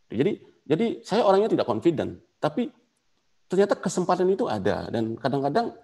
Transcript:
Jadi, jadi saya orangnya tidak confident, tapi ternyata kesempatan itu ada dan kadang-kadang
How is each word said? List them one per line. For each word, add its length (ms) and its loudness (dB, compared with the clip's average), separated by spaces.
Jadi, 240 0
jadi 400 -2
saya 240 0
orangnya 240 4
tidak 160 0
confident, 560 -2
tapi 320 -2
ternyata 240 2
kesempatan 560 0
itu 160 0
ada 480 -2
dan 240 -2
kadang-kadang 560 -2